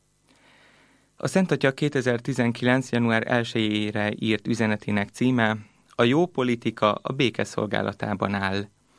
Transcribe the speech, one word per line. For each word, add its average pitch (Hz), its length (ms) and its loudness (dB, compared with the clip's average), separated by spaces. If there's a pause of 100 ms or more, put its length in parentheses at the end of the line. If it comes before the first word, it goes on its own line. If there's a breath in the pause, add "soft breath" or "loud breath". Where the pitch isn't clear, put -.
(1160 soft breath)
A - 100 -4
Szent 190 240 2
Atya 139 220 2
kétezer-tizenkilenc 123 1160 0
január 117 400 0
elsejére 107 880 0
írt 107 280 -2
üzenetének 107 640 0
címe: 117 480 2 (380 soft breath)
„A 120 80 2
jó 139 220 4
politika 120 680 0
a - 200 -6
béke 123 300 0
szolgálatában 104 880 -2
áll.” 98 340 -2 (320 loud breath)